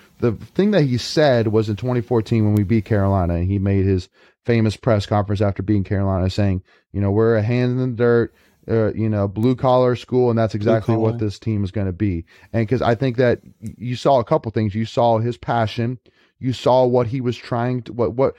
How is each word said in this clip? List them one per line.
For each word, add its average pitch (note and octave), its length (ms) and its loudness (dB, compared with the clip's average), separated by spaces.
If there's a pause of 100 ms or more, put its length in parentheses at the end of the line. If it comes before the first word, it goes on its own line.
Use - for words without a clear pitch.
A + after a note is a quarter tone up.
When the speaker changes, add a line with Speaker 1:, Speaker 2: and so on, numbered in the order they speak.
(180)
Speaker 1:
The A#2+ 140 0
thing G3 400 -2
that F3+ 100 4
he B2 160 0
said B2 500 2
was G#2+ 200 2
in G#2 80 -2
twenty B2 240 -2
fourteen A2+ 440 0
when G#2+ 120 2
we G#2 80 2
beat G#2+ 200 0
Carolina, G2 500 0
and F2 140 -2
he G2 120 -2
made G2 240 2
his F#2+ 240 0 (360)
famous A2+ 320 0
press G#2+ 300 0
conference G2+ 340 -2
after G2+ 220 -2
beating G2+ 220 0
Carolina F#2+ 460 0
saying, F#2+ 340 -2 (280)
you G2 80 -6
know, G2 120 0
"We're A2+ 240 2
a G#2+ 60 0
hand B2 280 0
in B2 80 -2
the B2+ 180 -4
dirt, A#2 380 2 (340)
uh, A2 240 0
you A2 160 -2
know, G2+ 200 0
blue G#2+ 260 0
collar B2+ 400 2
school, B2 360 0
and A2+ 80 2
that's A2+ 160 0
Speaker 2:
Blue A2 40 -6
Speaker 1:
exactly A2+ 380 0
what A2 140 2
Speaker 2:
collar. A#2+ 80 -6
Speaker 1:
this G#2+ 200 -4
team G#2+ 240 -4
is F#2 80 -4
gonna G2 220 -4
be." F2 320 -4 (280)
And A2+ 160 0
'cause B2 140 0
I A#2 140 2
think B2 220 -2
that B2 220 2 (220)
y-, G#2+ 160 -14
you B2 160 -8
saw C#3 240 2
a A2+ 60 0
couple D#3 260 -2
things. G#2+ 240 -2
You A2+ 100 -2
saw A#2 340 2
his A#2 180 -2
passion. A#2+ 640 -4 (400)
You B2+ 120 -2
saw B2+ 340 2
what B2 200 2
he C3 140 -4
was A#2+ 160 -2
trying B2 460 -4
to, - 100 -14
what, A2+ 220 -2
what, C3+ 240 0